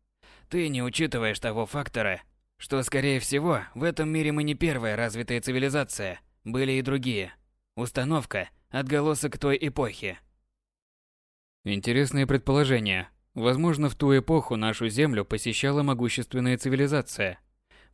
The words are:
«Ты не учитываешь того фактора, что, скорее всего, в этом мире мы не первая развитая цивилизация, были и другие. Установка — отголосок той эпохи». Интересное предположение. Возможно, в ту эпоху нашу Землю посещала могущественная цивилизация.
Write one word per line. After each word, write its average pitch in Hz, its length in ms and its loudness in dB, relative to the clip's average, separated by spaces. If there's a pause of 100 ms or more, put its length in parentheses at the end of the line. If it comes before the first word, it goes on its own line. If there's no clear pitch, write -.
(480)
«Ты 170 200 0
не 131 140 -2
учитываешь 120 580 0
того 113 240 -2
фактора, 107 580 -4 (360)
что, 135 240 -2
скорее 135 380 0
всего, 143 420 0 (120)
в 127 100 -4
этом 156 260 0
мире 156 220 0
мы 151 100 0
не 147 120 0
первая 123 420 0
развитая 117 440 -2
цивилизация, 127 800 -2 (240)
были 131 280 0
и 131 100 2
другие. 123 500 -2 (420)
Установка — 123 760 -2 (200)
отголосок 143 680 0
той 139 220 2
эпохи». 120 580 -4 (1500)
Интересное 127 640 0
предположение. 127 800 2 (260)
Возможно, 139 540 2
в - 60 -4
ту 139 220 4
эпоху 135 400 2
нашу 110 320 0
Землю 113 360 2
посещала 139 580 0
могущественная 123 760 0
цивилизация. 131 800 0 (540)